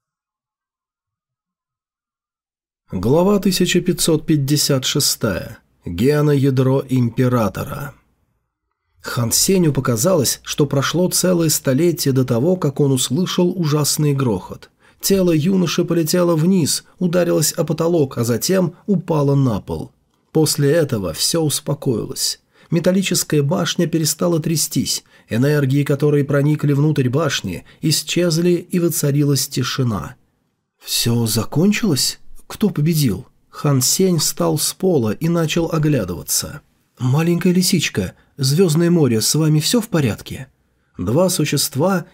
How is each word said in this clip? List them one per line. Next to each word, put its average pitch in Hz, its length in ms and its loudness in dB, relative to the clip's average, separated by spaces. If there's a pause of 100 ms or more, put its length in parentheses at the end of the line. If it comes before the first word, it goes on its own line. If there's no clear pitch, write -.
(3000)
Глава 165 480 2
тысяча 185 420 0
пятьсот 160 460 0
пятьдесят 139 580 0
шестая. 110 720 -4 (280)
Геноядро 135 1000 2
Императора. 123 1080 0 (1080)
Хан 117 320 -4
Сенью 180 400 2
показалось, 135 680 0
что - 220 0
прошло 147 440 0
целое 175 400 0
столетие 143 640 0
до 131 100 2
того, 131 320 2
как 151 240 -2
он 139 140 2
услышал 175 680 0
ужасный 151 540 0
грохот. 123 560 -4 (320)
Тело 185 340 2
юноши 175 480 0
полетело 170 540 0
вниз, 175 480 0 (140)
ударилось 170 520 0
о 160 140 -4
потолок, 165 520 0
а 120 60 -2
затем 175 520 0 (100)
упало 151 500 0
на 123 240 2
пол. - 320 -10 (400)
После 147 400 2
этого 120 400 0
всё - 300 -2
успокоилось. - 1000 -4 (320)
Металлическая 175 720 0
башня 170 440 -2
перестала 165 520 0
трястись, 151 640 -2 (260)
энергии, 139 540 2
которые 147 400 2
проникли 147 480 0
внутрь 143 380 2
башни, 123 560 -4 (160)
исчезли 170 680 0
и 175 280 -2
воцарилась 143 720 0
тишина. 120 640 -4 (680)
«Всё 117 440 -2
закончилось? 147 920 0 (280)
Кто - 220 -2
победил?» 147 580 0 (220)
Хан 139 320 0
Сень 180 360 2
встал 165 400 -2
с - 160 -4
пола 147 380 0
и 160 180 -2
начал 165 420 0
оглядываться. 107 920 -2 (360)
«Маленькая 165 560 2
лисичка, 170 600 0 (240)
звёздное 156 520 2
море, 135 320 4
с - 140 0
вами 151 240 2
всё 233 200 2
в 214 100 -4
порядке?» 131 580 -4 (500)
Два 151 320 2
существа 156 840 0